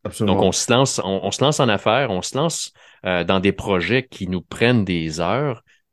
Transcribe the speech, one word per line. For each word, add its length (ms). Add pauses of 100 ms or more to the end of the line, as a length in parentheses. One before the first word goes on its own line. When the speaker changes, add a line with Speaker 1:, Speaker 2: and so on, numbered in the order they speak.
Speaker 1:
Absolument. 320
Speaker 2:
Donc, 100
on 60
se 220
lance, 320
on, 180
on 80
se 120
lance 180
en 80
affaires, 420
on 100
se 160
lance, 360 (340)
euh, 160
dans 160
des 140
projets 560
qui 180
nous 160
prennent 420
des 360
heures 420 (300)